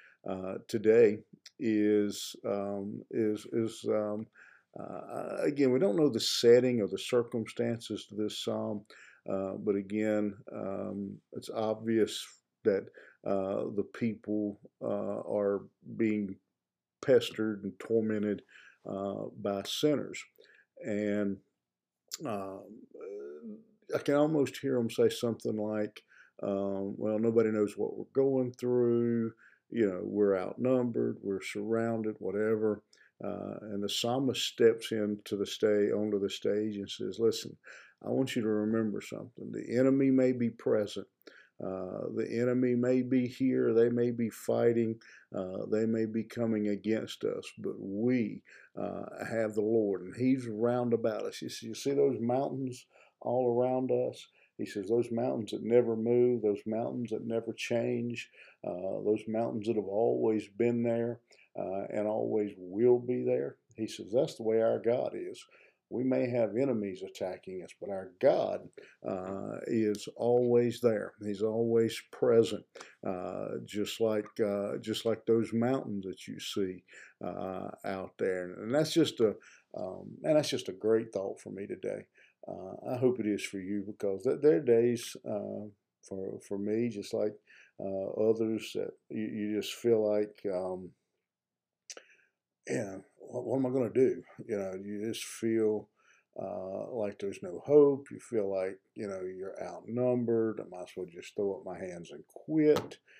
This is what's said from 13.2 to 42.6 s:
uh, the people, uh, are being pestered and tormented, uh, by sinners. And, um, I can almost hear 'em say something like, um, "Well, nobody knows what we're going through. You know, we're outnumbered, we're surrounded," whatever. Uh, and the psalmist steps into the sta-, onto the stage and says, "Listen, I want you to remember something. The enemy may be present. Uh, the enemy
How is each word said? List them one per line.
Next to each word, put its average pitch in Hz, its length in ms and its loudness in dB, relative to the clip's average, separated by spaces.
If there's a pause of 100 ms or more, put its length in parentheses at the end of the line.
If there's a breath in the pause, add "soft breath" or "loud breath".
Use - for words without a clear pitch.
uh, 98 400 -2 (100)
the 98 180 -2
people, 104 640 -4 (220)
uh, 104 400 -4
are 101 400 0 (360)
being 107 400 0 (640)
pestered 110 640 2
and 98 160 -8
tormented, 107 640 0 (420 loud breath)
uh, 101 400 -6 (160)
by 101 220 -2
sinners. 123 600 -2 (640 soft breath)
And, 104 520 0 (880)
um, 98 380 -6 (1300)
I 147 60 0
can 143 160 0
almost 147 420 2
hear 135 200 -2
'em 117 120 0
say 117 200 4
something 113 480 -2
like, 107 460 -4 (380 loud breath)
um, 98 560 -2
"Well, 107 220 0
nobody 113 320 6
knows 104 260 2
what - 200 -4
we're 110 160 -10
going 131 400 2
through. 120 800 2 (360 soft breath)
You 110 200 2
know, 92 140 -4
we're 101 340 4
outnumbered, 117 840 0
we're 98 200 -4
surrounded," 110 800 -2
whatever. 107 600 0 (420 soft breath)
Uh, 98 380 -6
and 101 220 -6
the 101 60 -2
psalmist 123 560 0
steps 113 460 4
into 104 440 -2
the 98 100 0
sta-, 104 460 2
onto 104 280 0
the 98 100 0
stage 107 480 -2
and 98 120 -8
says, 104 300 -8
"Listen, 113 380 0 (460 loud breath)
I 104 60 -6
want 131 260 0
you 120 80 2
to 107 40 0
remember 107 540 0
something. 107 500 -12
The 107 240 -6
enemy 135 360 6
may 131 200 6
be 120 200 0
present. 104 560 0 (520 loud breath)
Uh, 95 500 -6
the 110 200 -2
enemy 123 460 2